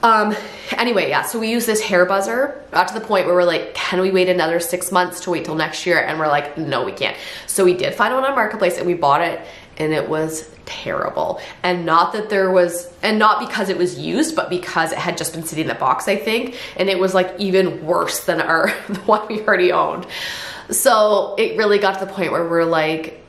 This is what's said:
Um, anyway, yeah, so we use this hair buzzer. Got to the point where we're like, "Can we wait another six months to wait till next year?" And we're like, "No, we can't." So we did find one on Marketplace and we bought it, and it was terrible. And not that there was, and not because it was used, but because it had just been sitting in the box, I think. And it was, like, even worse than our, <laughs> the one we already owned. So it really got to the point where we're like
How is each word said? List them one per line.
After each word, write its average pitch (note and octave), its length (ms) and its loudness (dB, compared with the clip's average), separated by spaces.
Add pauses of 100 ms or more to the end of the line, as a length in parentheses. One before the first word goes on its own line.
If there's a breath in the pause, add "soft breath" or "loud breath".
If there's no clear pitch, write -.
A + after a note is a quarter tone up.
Um, G#3+ 340 4 (420 loud breath)
anyway, G#3+ 320 2
yeah, C3+ 120 2
so - 180 -4
we A3 120 -2
use A#3 160 0
this G#3+ 120 2
hair F3+ 260 4
buzzer. A3+ 540 0 (120)
Got F3+ 160 2
to - 80 -8
the A3 100 -8
point F#3+ 220 2
where F3 80 4
we're F3+ 80 6
like, E3+ 320 0
"Can - 260 -2
we F#3+ 80 2
wait F#3 200 4
another E3+ 300 2
six - 320 -4
months F3+ 300 0
to - 80 -8
wait E3+ 160 -2
till D#3 100 -6
next D#3 300 -2
year?" E3+ 140 4
And D#3 200 -2
we're D#3 80 0
like, D3 300 0
"No, C3+ 260 -2
we B2 80 -4
can't." - 240 -4 (300 loud breath)
So - 180 0
we F3+ 120 6
did F3+ 180 -2
find A3+ 220 0
one C4 100 0
on C4+ 100 0
Marketplace G#3+ 420 0
and F3 100 -4
we F3 80 2
bought D3+ 260 4
it, E3 180 -2 (380 loud breath)
and D#3 160 0
it - 160 -2
was D#3 400 -4 (160)
terrible. - 720 -4 (220 loud breath)
And F3 240 -2
not E3 280 4
that G#3 160 -6
there G3 200 2
was, F3+ 420 2 (120)
and G#3+ 160 2
not G#3+ 280 4
because F#3+ 220 -4
it F3+ 80 0
was D#3 200 0
used, F3+ 380 0
but - 140 -2
because F3 420 -2
it - 60 -6
had E3+ 200 -4
just - 160 -6
been E3 100 -8
sitting D#3 220 -4
in - 40 -6
the A#2 60 -4
box, - 320 0
I G3+ 80 2
think. A#3 420 -4 (200 loud breath)
And F#3+ 120 0
it F#3 100 0
was, F#3 140 2
like, F#3 240 2
even F#3 480 2
worse E3+ 400 -2
than E3 160 0
our, E3 400 2
<laughs> - 80 -16
the G#3 120 -6
one G#3+ 260 2
we G#3+ 140 -6
already F3+ 300 4
owned. E3 340 -2 (640 loud breath)
So G#3+ 680 4
it A3 220 0
really G#3 220 4
got F#3+ 200 0
to F#3+ 60 -4
the F#3 60 -12
point E3+ 200 -4
where E3+ 160 0
we're E3+ 180 2
like D#3+ 640 -2